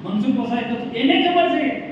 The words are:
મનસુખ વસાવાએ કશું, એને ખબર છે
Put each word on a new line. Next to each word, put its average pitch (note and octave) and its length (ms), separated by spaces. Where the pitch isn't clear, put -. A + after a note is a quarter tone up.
મનસુખ G#3+ 360
વસાવાએ A#3+ 260
કશું, - 280
એને C4+ 300
ખબર F4 280
છે D4+ 120